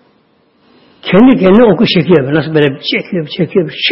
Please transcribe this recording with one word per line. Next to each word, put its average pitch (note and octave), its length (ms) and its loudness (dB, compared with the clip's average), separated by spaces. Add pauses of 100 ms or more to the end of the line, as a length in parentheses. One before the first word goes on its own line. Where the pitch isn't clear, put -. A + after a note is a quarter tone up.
(1000)
Kendi A3+ 380 4
kendine G3 340 4
oku F#3 120 0
çekiyor D3+ 420 0
böyle. D3+ 120 -2
Nasıl D#3 160 -6
böyle D3 240 0 (120)
çekiyor, F3+ 360 -6 (100)
çekiyor, E3+ 340 -2 (200)